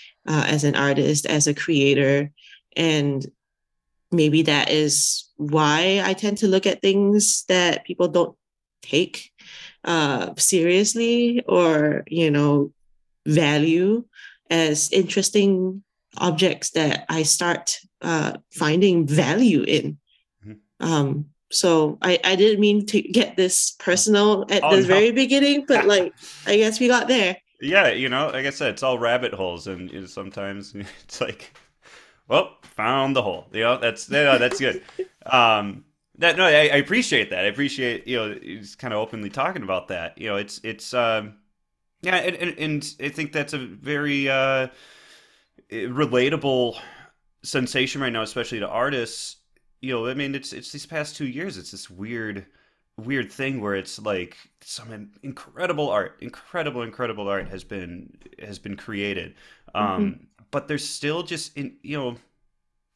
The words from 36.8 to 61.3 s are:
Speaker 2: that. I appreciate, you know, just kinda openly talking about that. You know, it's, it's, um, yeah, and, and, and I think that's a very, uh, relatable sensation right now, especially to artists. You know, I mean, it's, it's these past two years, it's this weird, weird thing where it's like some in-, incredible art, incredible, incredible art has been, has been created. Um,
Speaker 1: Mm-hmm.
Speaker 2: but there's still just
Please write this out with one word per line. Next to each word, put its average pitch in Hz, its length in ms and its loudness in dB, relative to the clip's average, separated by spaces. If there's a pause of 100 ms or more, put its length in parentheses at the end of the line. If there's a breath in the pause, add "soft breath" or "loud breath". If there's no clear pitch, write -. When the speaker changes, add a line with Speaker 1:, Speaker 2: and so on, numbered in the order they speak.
Speaker 2:
that. 92 160 -2
I - 20 2
appreciate, 123 600 -4
you 123 100 -2
know, 107 160 -2
just 101 460 -14
kinda 117 180 -6
openly 107 320 -6
talking 147 320 -4
about 95 280 -6
that. 85 280 -8
You 113 120 -8
know, 101 80 -4
it's, 104 260 -8
it's, 110 320 -12
um, 110 400 -2 (680)
yeah, 185 140 -2
and, 175 220 -2
and, 175 200 -8
and 151 420 -6
I 143 100 -8
think 147 240 -8
that's 147 200 -6
a 147 60 -8
very, 139 720 -6
uh, 135 400 0 (1000 soft breath)
relatable 123 1080 -2 (680 loud breath)
sensation 131 580 -4
right 123 120 -4
now, 113 80 -4
especially 113 380 -8
to 101 80 -4
artists. 123 720 -6 (440)
You 127 120 -6
know, 117 140 -4
I 131 60 -4
mean, 139 220 -6
it's, 131 180 -12
it's 117 180 -16
these 143 140 -16
past 151 300 -10
two 147 120 -8
years, 139 300 -10
it's - 140 -16
this - 180 -18
weird, 104 560 -10 (520)
weird 117 340 -6
thing 135 300 -6
where 101 140 -4
it's 98 240 -8
like 98 380 -6 (240)
some - 300 -16
in-, 104 200 -18 (120)
incredible 151 640 -6
art, 98 320 -2
incredible, 127 640 -8
incredible 113 440 -8
art 98 220 -4
has 92 140 -14
been, 90 540 -14 (220)
has 104 200 -16
been 101 180 -12
created. 101 580 -6 (380 soft breath)
Um, 104 280 0
Speaker 1:
Mm-hmm. 98 220 -4 (280)
Speaker 2:
but 139 160 -6
there's 147 200 -6
still 156 360 -6
just 170 340 -10